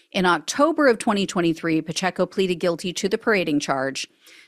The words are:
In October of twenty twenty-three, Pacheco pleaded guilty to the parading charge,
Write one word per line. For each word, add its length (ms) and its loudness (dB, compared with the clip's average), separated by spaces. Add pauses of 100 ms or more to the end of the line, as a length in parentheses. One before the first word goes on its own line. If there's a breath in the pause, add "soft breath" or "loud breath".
(120)
In 140 0
October 640 2
of 100 4
twenty 300 0
twenty-three, 540 0
Pacheco 440 -2
pleaded 300 -2
guilty 380 -2
to 140 -4
the 120 0
parading 400 0
charge, 480 -4 (400 soft breath)